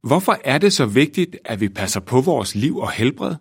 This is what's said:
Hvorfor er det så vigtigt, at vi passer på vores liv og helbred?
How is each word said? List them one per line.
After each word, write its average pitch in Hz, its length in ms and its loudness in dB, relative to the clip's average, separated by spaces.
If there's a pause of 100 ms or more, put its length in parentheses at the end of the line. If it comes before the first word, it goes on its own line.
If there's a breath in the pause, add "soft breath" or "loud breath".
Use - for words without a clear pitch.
Hvorfor 170 420 2
er 139 140 2
det 196 160 4
så 135 120 2
vigtigt, 147 600 0
at 107 140 -6
vi 101 100 0
passer 98 300 -4
på 127 220 2
vores 135 340 -2
liv 123 220 -2
og - 140 -6
helbred? - 500 -2